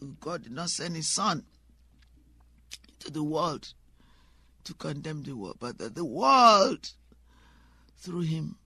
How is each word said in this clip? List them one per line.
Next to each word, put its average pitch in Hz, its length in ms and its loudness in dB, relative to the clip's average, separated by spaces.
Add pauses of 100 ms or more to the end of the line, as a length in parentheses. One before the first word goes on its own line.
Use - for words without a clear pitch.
(180)
God 170 240 -8
did 117 100 -16
not 165 180 -6
send 170 260 -6
his 156 120 -4
Son 196 360 0 (1500)
into - 180 -14
the 156 100 -4
world 151 500 -2 (920)
to 160 100 -14
condemn 151 480 -8
the 135 140 -10
world, 98 240 -10
but 120 180 -8
that 104 160 -10
the 170 100 -6
world 220 840 6 (1080)
through 175 240 -6
him 160 440 -2